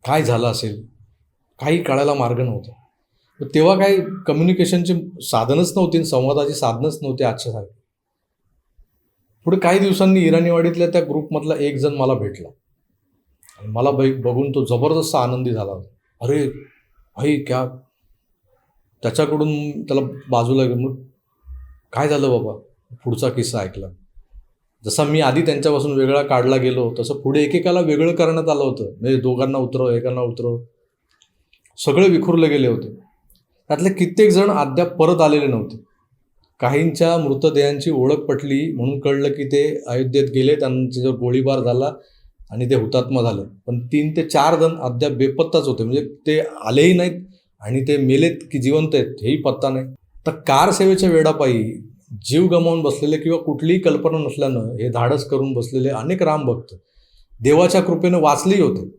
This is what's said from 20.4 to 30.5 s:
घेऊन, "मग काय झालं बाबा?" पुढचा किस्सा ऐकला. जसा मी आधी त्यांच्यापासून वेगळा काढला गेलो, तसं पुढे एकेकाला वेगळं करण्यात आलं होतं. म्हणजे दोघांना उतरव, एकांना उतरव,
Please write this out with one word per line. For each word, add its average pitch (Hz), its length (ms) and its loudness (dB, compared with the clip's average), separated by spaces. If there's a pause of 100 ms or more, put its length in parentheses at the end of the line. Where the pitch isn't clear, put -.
घेऊन, 120 180 -2
"मग 135 120 -4 (1000)
काय 139 140 0
झालं 143 220 0
बाबा?" 110 300 -2 (440)
पुढचा 123 260 -2
किस्सा 117 300 -4
ऐकला. 95 280 -8 (1000)
जसा 127 180 0
मी 151 180 0
आधी 139 200 2
त्यांच्यापासून 147 560 0
वेगळा 139 240 2
काढला 131 360 2
गेलो, 127 420 0
तसं 113 140 -4
पुढे 139 300 0
एकेकाला 175 360 0
वेगळं 160 360 2
करण्यात 160 340 0
आलं 143 140 0
होतं. 123 200 -4
म्हणजे 117 340 -2
दोघांना 127 400 -2
उतरव, 127 320 -2
एकांना 123 320 -2
उतरव, 120 380 -4 (1300)